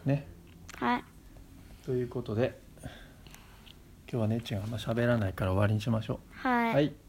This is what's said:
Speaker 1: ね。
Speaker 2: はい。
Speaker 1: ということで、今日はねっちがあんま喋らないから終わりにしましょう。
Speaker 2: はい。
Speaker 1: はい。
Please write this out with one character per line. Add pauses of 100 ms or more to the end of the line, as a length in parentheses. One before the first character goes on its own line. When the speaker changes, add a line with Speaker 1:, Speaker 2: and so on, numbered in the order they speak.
Speaker 1:
ね。 (500)
Speaker 2:
は
い。 (800)
Speaker 1:
と
い
う
こ
と
で、 (240)
今 (1200)
日
は
ね
っ
ち
が
あ
ん
ま
喋
ら
な
い
か
ら
終
わ
り
に
し
ま
し
ょ
う。
Speaker 2:
は
い。
Speaker 1:
は
い。 (160)